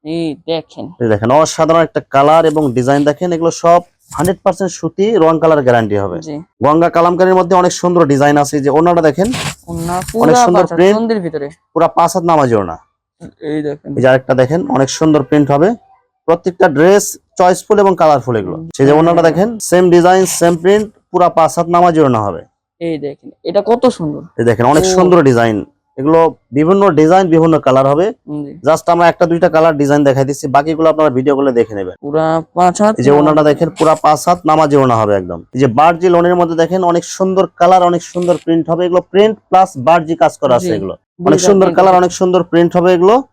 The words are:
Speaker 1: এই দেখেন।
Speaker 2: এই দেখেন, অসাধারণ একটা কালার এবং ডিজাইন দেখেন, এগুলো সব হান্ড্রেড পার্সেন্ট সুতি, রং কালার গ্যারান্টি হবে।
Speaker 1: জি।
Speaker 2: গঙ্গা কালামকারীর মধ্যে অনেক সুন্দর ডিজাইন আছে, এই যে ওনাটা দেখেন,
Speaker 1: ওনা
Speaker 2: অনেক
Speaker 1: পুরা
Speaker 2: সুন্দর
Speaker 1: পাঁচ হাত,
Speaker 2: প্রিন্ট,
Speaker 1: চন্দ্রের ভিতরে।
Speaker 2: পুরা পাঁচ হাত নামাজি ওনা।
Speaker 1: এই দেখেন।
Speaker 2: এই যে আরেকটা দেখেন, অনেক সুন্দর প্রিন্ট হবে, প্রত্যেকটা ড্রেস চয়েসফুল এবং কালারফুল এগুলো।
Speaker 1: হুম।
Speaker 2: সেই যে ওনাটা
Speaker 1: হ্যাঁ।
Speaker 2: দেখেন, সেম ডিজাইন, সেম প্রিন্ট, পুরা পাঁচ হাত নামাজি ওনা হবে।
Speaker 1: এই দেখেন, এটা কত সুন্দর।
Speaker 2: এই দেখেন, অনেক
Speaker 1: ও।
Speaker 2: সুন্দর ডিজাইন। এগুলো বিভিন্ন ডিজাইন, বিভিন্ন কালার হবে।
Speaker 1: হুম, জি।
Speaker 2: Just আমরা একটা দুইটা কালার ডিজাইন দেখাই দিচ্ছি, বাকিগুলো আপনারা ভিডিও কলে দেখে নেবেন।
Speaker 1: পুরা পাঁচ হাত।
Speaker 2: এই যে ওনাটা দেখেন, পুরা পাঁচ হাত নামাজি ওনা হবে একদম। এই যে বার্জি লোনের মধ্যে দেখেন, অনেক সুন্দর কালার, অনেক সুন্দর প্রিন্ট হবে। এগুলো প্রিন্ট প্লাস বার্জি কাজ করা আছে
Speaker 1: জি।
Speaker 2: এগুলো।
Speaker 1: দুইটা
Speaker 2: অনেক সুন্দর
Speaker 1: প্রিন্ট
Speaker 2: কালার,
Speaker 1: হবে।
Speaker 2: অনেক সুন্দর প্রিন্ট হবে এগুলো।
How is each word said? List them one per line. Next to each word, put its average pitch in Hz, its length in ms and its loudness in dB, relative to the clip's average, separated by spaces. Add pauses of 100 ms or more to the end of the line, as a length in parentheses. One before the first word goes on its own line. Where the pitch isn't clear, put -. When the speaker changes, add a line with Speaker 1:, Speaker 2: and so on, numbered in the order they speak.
Speaker 1:
এই 156 320 -8 (100)
দেখেন। 156 380 -10 (160)
Speaker 2:
এই 117 80 -2
দেখেন, 110 220 -2
অসাধারণ 156 500 0
একটা 156 200 -4 (100)
কালার 151 360 2
এবং 151 260 -2
ডিজাইন 135 320 0
দেখেন, 147 280 -2
এগুলো 165 180 -2
সব 170 300 2 (320)
হান্ড্রেড 180 300 -4
পার্সেন্ট 190 300 -4
সুতি, 190 340 -6 (100)
রং 160 240 2
কালার 156 220 2
গ্যারান্টি 117 340 0
হবে। 95 240 -4
Speaker 1:
জি। 107 160 -14 (260)
Speaker 2:
গঙ্গা 156 280 2
কালামকারীর 175 440 2
মধ্যে 185 220 0
অনেক 180 160 2
সুন্দর 175 340 0
ডিজাইন 143 300 2
আছে, 147 200 -2
এই 139 60 -2
যে 139 80 0
ওনাটা 170 320 2
দেখেন, 160 260 0 (380)
Speaker 1:
ওনা 170 260 -8
Speaker 2:
অনেক 180 200 -6
Speaker 1:
পুরা 240 320 2
Speaker 2:
সুন্দর 180 160 2
Speaker 1:
পাঁচ 170 100 -2
হাত, 170 80 -6
Speaker 2:
প্রিন্ট, 196 200 4
Speaker 1:
চন্দ্রের 226 220 -4
ভিতরে। 156 280 -8 (260)
Speaker 2:
পুরা 160 140 2
পাঁচ 165 260 0
হাত 180 100 -4
নামাজি 147 300 2
ওনা। 92 220 -4 (640)
Speaker 1:
এই 151 220 -8
দেখেন। 143 340 -10
Speaker 2:
এই 120 60 -2
যে 127 60 2
আরেকটা 131 260 0
দেখেন, 131 340 0
অনেক 135 220 -2
সুন্দর 151 320 0
প্রিন্ট 143 280 0
হবে, 147 180 2 (580)
প্রত্যেকটা 175 420 -2
ড্রেস 175 500 0 (200)
চয়েসফুল 185 400 0
এবং 196 180 2
কালারফুল 139 400 0
এগুলো। 92 200 -6
Speaker 1:
হুম। 165 200 -14
Speaker 2:
সেই 135 100 2
যে 143 60 4
ওনাটা 165 300 2
Speaker 1:
হ্যাঁ। 160 120 2
Speaker 2:
দেখেন, 214 240 -2
সেম 180 320 0
ডিজাইন, 180 360 4
সেম 175 300 0
প্রিন্ট, 196 300 0 (240)
পুরা 175 180 2
পাঁচ 160 300 0
হাত 170 80 -2
নামাজি 175 340 2
ওনা 123 200 2
হবে। 98 220 -6 (380)
Speaker 1:
এই 165 180 -8
দেখেন, 139 320 -14 (140)
এটা 190 220 -2
কত 240 200 -2
সুন্দর। 151 360 -6 (160)
Speaker 2:
এই 117 60 -2
দেখেন, 117 220 0
অনেক 147 180 2
Speaker 1:
ও। - 20 0
Speaker 2:
সুন্দর 180 360 2
ডিজাইন। 117 340 2 (420)
এগুলো 156 220 2 (320)
বিভিন্ন 165 380 0
ডিজাইন, 160 380 2
বিভিন্ন 160 260 2 (120)
কালার 135 260 2
হবে। 165 140 0 (220)
Speaker 1:
হুম, 147 160 -10
জি। 143 80 -16 (120)
Speaker 2:
Just 156 280 0
আমরা 170 160 2
একটা 165 180 0
দুইটা 170 220 0
কালার 160 280 2
ডিজাইন 143 280 0
দেখাই 135 240 2
দিচ্ছি, 143 200 -8
বাকিগুলো 151 400 0
আপনারা 156 220 2
ভিডিও 131 280 -2
কলে 139 140 0
দেখে 113 220 -2
নেবেন। 95 280 -8
Speaker 1:
পুরা 151 240 -4 (280)
পাঁচ 175 280 0
হাত। 214 160 0
Speaker 2:
এই 123 80 -2
যে 139 40 2
ওনাটা 151 320 2
দেখেন, 151 260 0 (100)
পুরা 156 240 2
পাঁচ 151 240 0
হাত 175 180 0
নামাজি 156 320 0
ওনা 127 240 2
হবে 104 140 0
একদম। 87 260 -6 (120)
এই 127 100 -6
যে 139 60 2 (100)
বার্জি 170 300 2
লোনের 175 320 2
মধ্যে 170 220 -2
দেখেন, 175 220 -2
অনেক 170 200 0 (120)
সুন্দর 190 280 0 (120)
কালার, 180 340 4
অনেক 170 120 -2
সুন্দর 175 320 -4 (100)
প্রিন্ট 165 260 -2
হবে। 170 160 -2
এগুলো 175 160 0 (100)
প্রিন্ট 208 220 2 (160)
প্লাস 190 180 2 (180)
বার্জি 165 360 0
কাজ 151 180 0
করা 127 180 0
আছে 180 120 -4
Speaker 1:
জি। 113 80 -2
Speaker 2:
এগুলো। 95 160 -10
Speaker 1:
দুইটা - 340 -8
Speaker 2:
অনেক 196 200 2
সুন্দর 190 180 4
Speaker 1:
প্রিন্ট 170 120 -2
Speaker 2:
কালার, 185 140 4
Speaker 1:
হবে। 180 80 4
Speaker 2:
অনেক 175 200 -2
সুন্দর 180 200 0 (100)
প্রিন্ট 170 260 2
হবে 175 200 2
এগুলো। 185 180 2 (180)